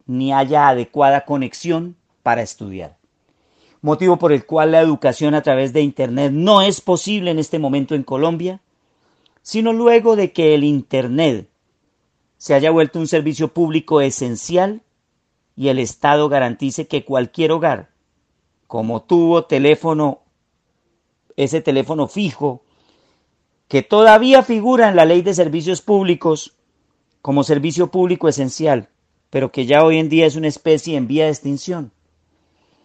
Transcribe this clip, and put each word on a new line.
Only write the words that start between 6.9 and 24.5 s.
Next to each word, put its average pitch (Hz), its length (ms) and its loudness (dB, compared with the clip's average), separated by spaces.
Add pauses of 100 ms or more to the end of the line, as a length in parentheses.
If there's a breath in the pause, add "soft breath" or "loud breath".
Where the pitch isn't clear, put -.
en 156 80 -2
este 156 200 -4
momento 139 340 -4
en 143 100 -4
Colombia, 165 580 -4 (840)
sino 226 300 -2
luego 233 420 4
de 196 160 -2
que 156 240 4
el 143 80 0
Internet 135 840 -2 (880)
se - 180 -2
haya 143 160 2
vuelto 165 260 0
un 160 100 -4
servicio 156 460 -2
público 156 480 0
esencial 165 800 -4 (760)
y 135 140 -2
el 131 100 0
Estado 147 500 0
garantice 135 580 -4
que 143 180 -6
cualquier 139 460 -2
hogar, 151 380 -2 (760)
como 113 360 -6
tuvo 170 420 2
teléfono, 151 760 0 (1160)
ese 143 240 -2
teléfono 143 460 -2
fijo, 147 560 -6 (1040)
que 135 160 -2
todavía 220 600 6
figura 226 460 2